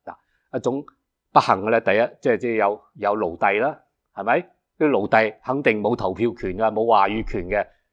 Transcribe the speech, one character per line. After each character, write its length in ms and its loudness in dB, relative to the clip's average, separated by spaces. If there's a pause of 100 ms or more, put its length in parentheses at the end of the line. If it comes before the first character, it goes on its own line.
嗱， 540 -14
一 40 -10
種 240 -4 (460)
不 80 4
幸 160 4
嘅 160 0
呢， 100 4
第 100 0
一， 300 0
即 80 0
係， 80 2
即 120 -6
係 60 -2
有， 260 0 (140)
有 200 -2
奴 220 -2
隸 240 2
啦， 200 -2 (320)
係 100 -8
咪？ 260 0 (280)
啲 120 2
奴 200 0
隸 340 2
肯 200 -4
定 180 2
冇 140 -2
投 180 -2
票 240 -2
權 200 -8
㗎， 140 0
冇 160 -2
話 220 4
語 220 -4
權 160 -6
嘅， 200 -2 (260)